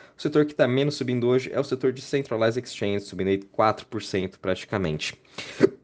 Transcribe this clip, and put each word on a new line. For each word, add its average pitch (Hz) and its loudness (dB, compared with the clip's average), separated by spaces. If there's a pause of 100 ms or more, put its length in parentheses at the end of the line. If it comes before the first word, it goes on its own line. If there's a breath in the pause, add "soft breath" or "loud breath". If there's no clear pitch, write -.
(160 loud breath)
O - -20
setor 147 4
que 147 -6
tá 139 4
menos 139 0
subindo 123 0
hoje 127 2
é 123 -2
o - 2
setor 131 0
de 131 -8
centralized 120 0
exchange, 101 -4
subindo 92 -4
aí 98 4
quatro 107 0
por 107 -8
cento 92 -4
praticamente. 92 -2 (680 loud breath)